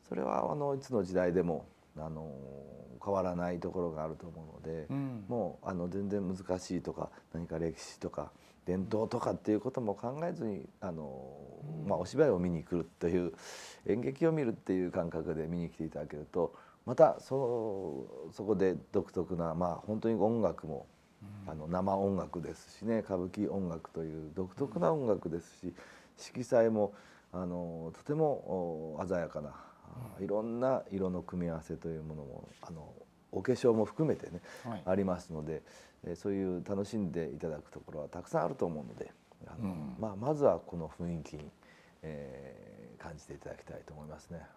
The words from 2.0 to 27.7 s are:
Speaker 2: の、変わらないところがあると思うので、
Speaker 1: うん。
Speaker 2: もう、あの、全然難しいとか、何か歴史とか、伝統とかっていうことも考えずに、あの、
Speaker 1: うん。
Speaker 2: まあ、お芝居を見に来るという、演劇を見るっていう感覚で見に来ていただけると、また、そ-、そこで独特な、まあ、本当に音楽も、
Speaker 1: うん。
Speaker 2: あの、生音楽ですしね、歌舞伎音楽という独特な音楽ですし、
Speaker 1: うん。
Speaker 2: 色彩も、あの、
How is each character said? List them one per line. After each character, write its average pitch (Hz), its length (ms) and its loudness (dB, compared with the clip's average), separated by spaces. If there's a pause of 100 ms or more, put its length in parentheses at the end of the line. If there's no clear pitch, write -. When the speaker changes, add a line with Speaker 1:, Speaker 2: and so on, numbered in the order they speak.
Speaker 2:
の、 78 220 -8 (760)
変 101 80 2
わ 95 80 4
ら 90 140 2
な 87 160 2
い 87 80 -2
と 90 100 -2
こ 90 120 -2
ろ 85 100 2
が 78 120 -4
あ 80 40 -2
る 80 80 -4
と 87 100 -14
思 82 160 -12
う 80 40 -12 (100)
の 69 60 -14
で、 80 280 -6
Speaker 1:
う 135 40 -4
ん。 131 340 -4
Speaker 2:
も 110 360 -2
う、 - 60 -4
あ 95 60 -2
の、 87 140 -2
全 98 200 -2
然 98 180 2
難 92 300 0
し 90 200 -2
い 82 40 0
と 82 120 -4
か、 80 160 -4 (240)
何 82 120 -4
か 80 140 -6
歴 82 200 -2
史 - 200 -14
と 87 100 -4
か、 - 220 -6 (340)
伝 92 240 2
統 110 180 2
と 95 120 0
か 113 120 2
っ 90 40 2
て - 160 0
い 107 40 8
う 101 40 4
こ 127 100 -2
と 131 120 -2
も 104 120 0
考 127 300 -4
え 175 80 0
ず 156 140 -4
に、 98 220 -2 (140)
あ 92 100 -4
の、 71 300 -8 (600)
Speaker 1:
う - 20 -4
ん。 - 20 0
Speaker 2:
ま 90 100 4
あ、 - 20 2
お 90 80 0
芝 147 200 6
居 - 40 8
を 90 80 6
見 90 100 4
に 82 140 0
来 - 120 -2
る 80 220 0
と 87 100 2
い 87 200 4
う、 80 60 -2 (520)
演 - 160 4
劇 139 240 2
を 160 60 8
見 156 100 2
る 117 100 2
っ - 20 -2
て - 200 0
い 92 140 6
う 80 40 -2
感 85 200 0
覚 80 240 0
で 78 100 0
見 85 140 -2
に 82 100 -2
来 - 80 -14
て 82 60 -2
い 78 80 -2
た 76 80 -6
だ 76 80 -4
け 76 100 -8
る 76 140 -8
と、 85 240 2 (300)
ま 123 100 -2
た、 156 240 10
そ-、 95 1120 -2
そ 110 120 -8
こ 101 120 6
で 92 200 6 (160)
独 98 180 2
特 87 280 0
な、 82 160 2
ま 87 140 2
あ、 85 80 0
本 107 260 -2
当 113 80 4
に 113 60 4
音 110 260 6
楽 85 260 2
も、 73 180 -4 (600)
Speaker 1:
う - 20 -6
ん。 78 40 -6
Speaker 2:
あ 80 40 -6
の、 76 120 -6
生 95 300 4
音 98 200 4
楽 80 240 -2
で 76 120 -6
す - 240 -16
し - 60 -14
ね、 113 160 2
歌 98 180 0
舞 90 100 0
伎 101 240 0
音 92 180 0
楽 82 220 -6
と 82 120 -4
い 78 240 -6
う 76 60 -12
独 92 200 -4
特 135 260 -2
な 165 140 6
音 139 140 2
楽 92 220 2
で 85 100 -2
す - 200 -14
し、 92 80 -8
Speaker 1:
う - 20 -2
ん。 - 60 -10 (420)
Speaker 2:
色 - 260 -8
彩 117 260 8
も、 104 240 4 (380)
あ 90 140 -4
の、 85 480 -4